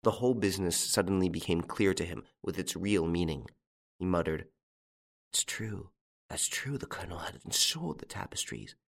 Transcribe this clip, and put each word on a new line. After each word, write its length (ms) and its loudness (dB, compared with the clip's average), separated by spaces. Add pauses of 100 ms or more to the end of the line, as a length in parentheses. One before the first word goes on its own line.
The 160 4
whole 140 6
business 420 2
suddenly 540 4
became 320 0
clear 320 2
to 100 0
him 220 -8 (180)
with 160 -4
its 160 -4
real 320 2
meaning. 400 0 (500)
He 80 -4
muttered, 460 0 (800)
"It's 140 2
true. 460 -8 (360)
That's 200 -2
true. 300 -4
The 80 -6
colonel 340 -8
had 260 -8
insured 540 0
the 60 -12
tapestries." 720 -8 (120)